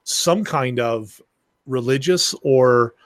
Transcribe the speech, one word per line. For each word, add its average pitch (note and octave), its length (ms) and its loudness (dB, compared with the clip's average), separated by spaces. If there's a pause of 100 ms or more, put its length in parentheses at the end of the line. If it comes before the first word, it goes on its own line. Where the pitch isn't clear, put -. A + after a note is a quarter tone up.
some F#3 400 -2
kind B2+ 380 -4
of A2+ 420 -6 (440)
religious C3+ 760 -2
or B2+ 520 4 (120)